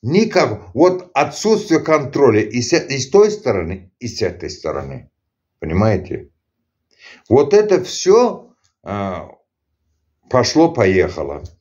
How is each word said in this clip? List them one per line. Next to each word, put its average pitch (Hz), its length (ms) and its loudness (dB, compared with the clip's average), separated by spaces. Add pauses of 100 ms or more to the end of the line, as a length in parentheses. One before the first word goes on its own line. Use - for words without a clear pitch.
Никак. 143 720 0
Вот 180 400 2
отсутствие 156 640 0
контроля 139 640 2
и 123 180 -4
с, 120 140 -2
и 139 240 -2
с 123 100 -8
той 208 220 4
стороны, 95 680 -6
и 120 100 -12
с - 140 -8
этой 85 280 -6
стороны. 69 600 -10 (480)
Понимаете? 90 720 -4 (960)
Вот 147 260 4
это 202 280 4
всё, 214 680 0 (300)
а, 92 480 -8 (1000)
пошло-поехало. 92 1120 0 (180)